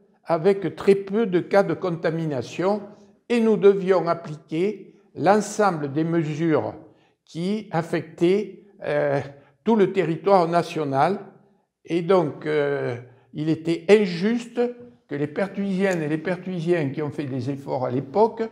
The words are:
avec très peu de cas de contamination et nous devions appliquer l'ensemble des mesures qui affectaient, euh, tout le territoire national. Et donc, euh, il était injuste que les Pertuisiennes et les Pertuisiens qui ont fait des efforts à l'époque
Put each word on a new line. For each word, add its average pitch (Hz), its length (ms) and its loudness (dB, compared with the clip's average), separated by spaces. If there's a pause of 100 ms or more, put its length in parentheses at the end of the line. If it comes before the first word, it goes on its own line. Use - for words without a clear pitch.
(240)
avec 175 520 0
très 196 180 4
peu 202 320 -2
de 175 140 0
cas 196 220 4
de 165 120 0
contamination 165 1080 -2 (480)
et 240 120 2
nous 220 160 4
devions 185 520 4
appliquer 165 880 -4 (200)
l'ensemble 180 800 2
des 156 120 0
mesures 151 680 0 (500)
qui 196 480 -6
affectaient, 170 920 -2 (200)
euh, 143 360 0 (440)
tout 226 120 4
le 196 160 4
territoire 170 560 2
national. 160 680 0 (640)
Et 165 160 -2
donc, 165 460 0
euh, 139 500 -2 (380)
il 151 160 -2
était 165 400 -2
injuste 214 720 2 (460)
que 143 60 -10
les 143 120 -2
Pertuisiennes 190 760 -2
et 147 60 -2
les 156 100 -2
Pertuisiens 175 720 -2
qui 151 120 -6
ont 147 80 -4
fait 147 140 -6
des 131 260 -6
efforts 139 340 -6
à 127 60 -2
l'époque 208 600 0